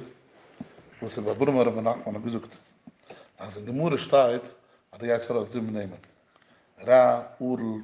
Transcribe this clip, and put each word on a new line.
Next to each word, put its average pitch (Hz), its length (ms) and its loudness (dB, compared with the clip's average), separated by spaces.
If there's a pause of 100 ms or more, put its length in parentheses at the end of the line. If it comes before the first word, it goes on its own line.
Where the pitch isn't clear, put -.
(1000)
וואס 113 180 -8
דער 107 140 -2
ברומא 131 280 2
רבי 113 200 0
נחמן 113 340 -4
האט 107 100 -10
געזאגט. 117 300 -8 (840)
אז 95 200 -16
אין 104 80 -14
גמרא 139 320 0
שטייט, 123 460 4 (480)
האט 107 100 -20
ער 113 40 -8
יעצט 117 260 0
ארויס 110 200 -2
זיבן 113 220 -6
נעמען. 101 260 -8 (880)
רע, 123 340 8 (200)
ארל, 113 420 -4